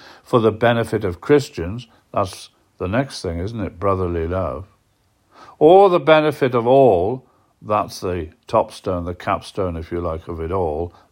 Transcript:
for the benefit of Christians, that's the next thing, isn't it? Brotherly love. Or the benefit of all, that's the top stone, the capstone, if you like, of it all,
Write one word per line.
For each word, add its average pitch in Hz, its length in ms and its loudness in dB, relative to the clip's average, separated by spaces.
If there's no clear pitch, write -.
for - 180 0
the 110 120 4
benefit 113 520 0
of 90 180 -6
Christians, 123 680 -2
that's - 380 -6
the 92 120 -8
next 131 340 -4
thing, 85 160 -6
isn't 107 220 -8
it? 87 200 -10
Brotherly 90 480 -2
love. 87 380 -6
Or 185 300 8
the 180 120 2
benefit 147 540 2
of 117 120 0
all, 123 600 4
that's 104 360 -4
the 87 300 -6
top - 240 0
stone, 90 320 -6
the 87 100 -8
capstone, 90 600 -6
if 80 160 -12
you 87 80 -4
like, 82 260 -6
of 82 140 -10
it 82 100 -6
all, 85 420 -4